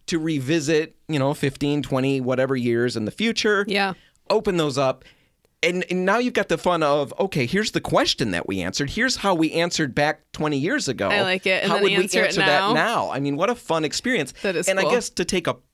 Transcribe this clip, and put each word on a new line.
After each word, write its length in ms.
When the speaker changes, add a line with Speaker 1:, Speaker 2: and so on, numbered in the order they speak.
Speaker 1:
to 100
revisit, 800
you 120
know, 160
fifteen, 480
twenty, 380
whatever 340
years 400
in 100
the 60
future. 560
Speaker 2:
Yeah. 260
Speaker 1:
Open 260
those 200
up. 280
And, 280
and 160
now 140
you've 140
got 140
the 100
fun 260
of, 360
okay, 260
here's 260
the 100
question 500
that 160
we 140
answered. 300
Here's 260
how 180
we 160
answered 420
back 280
twenty 260
years 300
ago. 220
Speaker 2:
I 120
like 240
it. 180
And 60
Speaker 1:
How 60
Speaker 2:
then 80
Speaker 1:
would 80
we 60
Speaker 2:
answer 240
it 60
Speaker 1:
answer 120
that 220
Speaker 2:
now. 120
Speaker 1:
now? 380
I 80
mean, 160
what 140
a 60
fun 280
experience. 580
Speaker 2:
That 140
is 140
Speaker 1:
And 100
Speaker 2:
cool. 80
Speaker 1:
I 60
guess 160
to 160
take 220
a 100